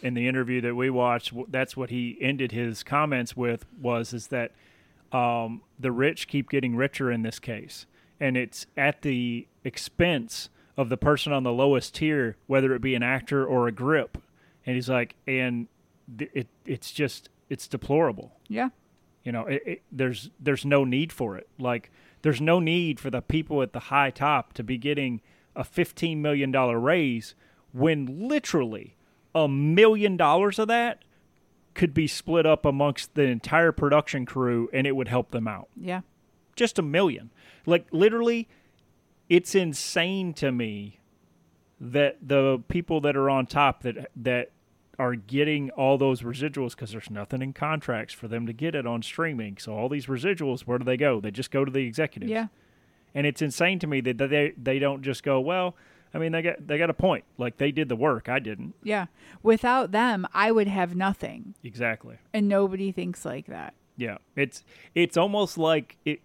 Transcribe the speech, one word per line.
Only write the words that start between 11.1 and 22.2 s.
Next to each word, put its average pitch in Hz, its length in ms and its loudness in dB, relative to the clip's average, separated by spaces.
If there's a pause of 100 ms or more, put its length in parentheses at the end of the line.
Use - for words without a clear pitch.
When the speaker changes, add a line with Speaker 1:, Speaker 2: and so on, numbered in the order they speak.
Speaker 1:
on 135 100 0
the 123 100 0
lowest 131 440 2
tier, 147 400 0 (100)
whether 135 280 4
it 123 80 -4
be 131 120 0
an 120 80 0
actor 135 420 0
or 127 240 2
a 113 40 -4
grip. 131 460 0 (460)
And 127 120 -2
he's 123 120 -4
like, 123 280 0 (100)
and 127 400 -2 (500)
th-, 139 180 -8
it, 127 140 -4 (160)
it's - 280 -8
just, - 360 -4 (200)
it's - 180 -10
deplorable. 139 640 -2 (160)
Speaker 2:
Yeah. 226 200 -2 (560)
Speaker 1:
You 123 80 -6
know, 113 140 -4
it, 139 200 -2
it, - 240 -8
there's, 127 480 -4
there's 135 260 -2
no 143 200 4
need 135 280 0
for 104 240 -4
it. - 120 -14 (100)
Like, 123 320 -4 (320)